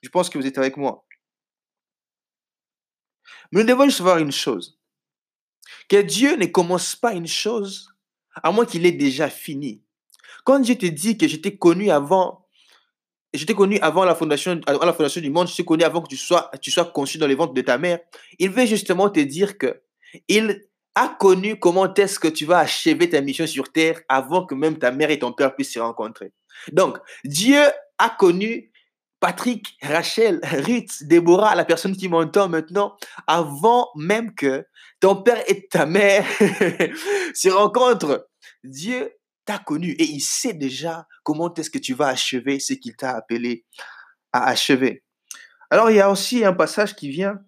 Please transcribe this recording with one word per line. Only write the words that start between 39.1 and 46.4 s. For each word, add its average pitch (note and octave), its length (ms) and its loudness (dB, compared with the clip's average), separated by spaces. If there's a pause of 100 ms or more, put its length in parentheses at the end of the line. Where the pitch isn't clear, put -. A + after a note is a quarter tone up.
t'a G3+ 140 -6
connu D#3+ 320 -6
et E3 120 0
il D3 180 -4
sait - 320 -4
déjà D3+ 540 -8 (160)
comment E3 300 -4
est-ce D#3+ 160 -8
que C3+ 100 -8
tu C3 140 -8
vas C#3 140 0
achever C3 520 -4
ce - 140 -6
qu'il B2 220 -12
t'a B2+ 200 -8
appelé A#2 500 -8 (680)
à B2 160 0
achever. B2+ 560 0 (680)
Alors, A3 200 4
il A3 80 6
y G3 40 6
a G3 100 4
aussi G#3 340 -2